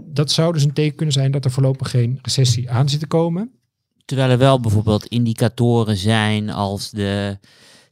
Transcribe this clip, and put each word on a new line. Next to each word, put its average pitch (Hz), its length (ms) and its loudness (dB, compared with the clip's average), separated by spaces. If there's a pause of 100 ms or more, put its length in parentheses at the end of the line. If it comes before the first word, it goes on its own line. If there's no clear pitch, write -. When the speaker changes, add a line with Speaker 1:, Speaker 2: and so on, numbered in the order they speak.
Speaker 1:
dat 147 280 -4
zou 165 200 2
dus 151 120 0
een 147 80 2
teken 151 240 -2
kunnen 156 180 -2
zijn 135 160 0
dat 135 140 -2
er 127 60 0
voorlopig 135 400 0
geen 123 320 0
recessie - 480 0
aan 131 180 2
zit 147 120 -2
te 160 60 -6
komen. 170 440 -2 (540)
Speaker 2:
Terwijl 131 260 0
er 123 80 4
wel 135 220 4
bijvoorbeeld 107 460 0
indicatoren 117 880 0
zijn 107 540 0
als 98 400 -4
de 101 480 -4 (540)